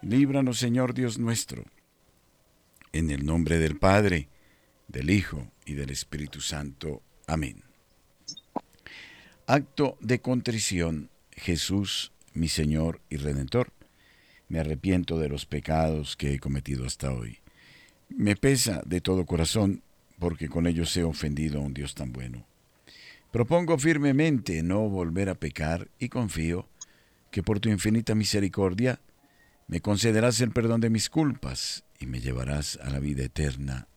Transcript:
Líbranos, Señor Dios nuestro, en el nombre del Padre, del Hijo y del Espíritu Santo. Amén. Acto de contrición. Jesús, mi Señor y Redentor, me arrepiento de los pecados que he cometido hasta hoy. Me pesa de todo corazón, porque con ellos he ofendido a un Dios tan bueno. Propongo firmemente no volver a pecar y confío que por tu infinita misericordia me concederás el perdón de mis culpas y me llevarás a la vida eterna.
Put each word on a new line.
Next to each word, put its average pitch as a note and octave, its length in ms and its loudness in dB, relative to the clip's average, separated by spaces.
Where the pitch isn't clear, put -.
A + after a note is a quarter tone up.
Líbranos, C3 560 2
Señor B2 360 2
Dios B2 240 -2
nuestro, A2+ 440 -2
en D2+ 200 0
el C#2 120 -2
nombre D#2+ 340 2
del D2+ 200 2
Padre, F#2+ 500 4
del C2 220 -4
Hijo E2 420 0
y D2 100 -8
del C#2 160 -6
Espíritu D2 500 -10
Santo. D2 640 -8
Amén. C#2 340 -2
Acto C#3 540 2
de A#2+ 200 0
contrición. G2 920 -2
Jesús, - 840 -2
mi E2 160 0
Señor D#2 520 0
y D2+ 80 -6
Redentor, C#2 520 -2
me D#2+ 100 -2
arrepiento E2 600 0
de D#2 100 0
los C#2 180 -6
pecados D#2+ 680 0
que C#2 180 0
he C2+ 60 -2
cometido C2+ 460 -4
hasta C2 260 -4
hoy. A1+ 260 -8
Me G#2 280 2
pesa B2 500 2
de F2+ 160 0
todo F#2 240 2
corazón, F#2+ 560 2
porque D#2+ 300 -2
con E2 180 0
ellos E2+ 300 0
he F2 80 2
ofendido D2+ 540 -2
a C#2+ 40 -2
un C#2+ 120 -4
Dios C#2 200 -8
tan C2+ 180 -8
bueno. B1 340 -12
Propongo D#3+ 480 2
firmemente C#3+ 840 4
no G2+ 260 2
volver F#2 400 0
a F2+ 60 -2
pecar D#2+ 540 -4
y B2 100 -6
confío F2 600 -2
que G2 120 -2
por G2+ 180 0
tu A2+ 80 0
infinita G#2+ 460 2
misericordia G2+ 840 2
me E2+ 120 -2
concederás A2 600 2
el A#2 120 2
perdón A#2 280 2
de A2+ 100 2
mis A2 200 0
culpas - 720 -2
y B1+ 80 -10
me B1 140 -8
llevarás C2 640 -4
a C2 60 -8
la C#2 100 -2
vida C#2 260 -2
eterna. C2 720 -4